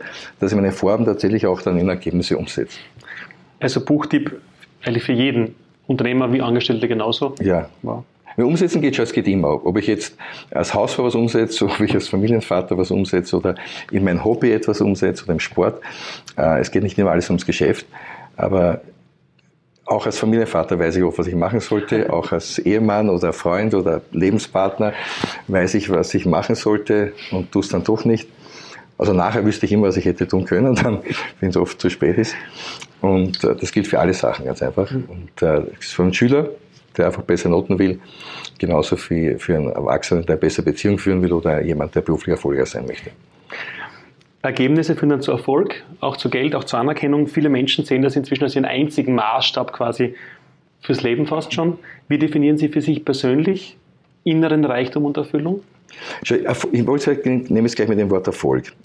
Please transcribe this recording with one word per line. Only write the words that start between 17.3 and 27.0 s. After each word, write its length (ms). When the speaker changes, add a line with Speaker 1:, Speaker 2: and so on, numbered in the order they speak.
Speaker 1:
Geschäft, 400
aber 440
auch 220
als 140
Familienvater 580
weiß 180
ich 60
oft, 160
was 80
ich 80
machen 260
sollte. 520
Speaker 2:
<laughs> 0
Speaker 1:
Auch 200
als 280
Ehemann 500
oder 220
Freund 420
oder 260
Lebenspartner 800
weiß 260
ich, 160
was 240
ich 100
machen 300
sollte 580